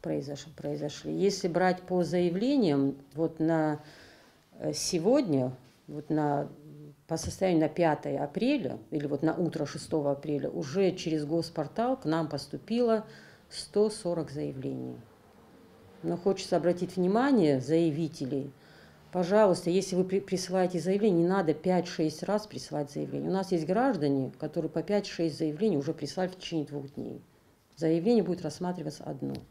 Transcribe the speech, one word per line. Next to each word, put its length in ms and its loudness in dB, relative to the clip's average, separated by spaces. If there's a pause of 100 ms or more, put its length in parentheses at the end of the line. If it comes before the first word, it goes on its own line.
произош-, 540 -6
произошли. 580 -6
Если 340 0
брать 340 2
по 220 0
заявлениям, 920 2 (180)
вот 260 -2
на, 420 2 (800)
э, 140 -2
сегодня, 800 2 (360)
вот 220 -12
на, 380 0 (600)
по 100 -4
состоянию 440 2
на 80 2
пятое 540 2
апреля, 540 -2 (120)
или 160 -4
вот 160 -2
на 140 2
утро 300 -2
шестого 460 -2
апреля, 380 -4
уже 460 0
через 300 -2
госпортал 720 -2
к 80 -16
нам 240 0
поступило 760 0 (440)
сто 400 0
сорок 420 -4
заявлений. 640 -6 (1080)
Но 140 0
хочется 400 0
обратить 380 0
внимание 640 4
заявителей, 920 0 (600)
пожалуйста, 600 4
если 240 0
вы 80 4
при-, 160 0
присылаете 600 0
заявление, 440 4
не 40 4
надо 260 2
пять-шесть 720 0
раз 220 -2
присылать 460 -6
заявление. 380 -4
У 40 0
нас 180 -2
есть 140 2
граждане, 720 2
которые 300 -4
по 140 -2
пять-шесть 540 -2
заявлений 400 0
уже 160 -2
прислали 340 -4
в 100 -10
течение 300 -4
двух 260 -10
дней. 260 -8 (580)
Заявление 460 4
будет 200 -2
рассматриваться 600 -6
одно. 300 -6 (180)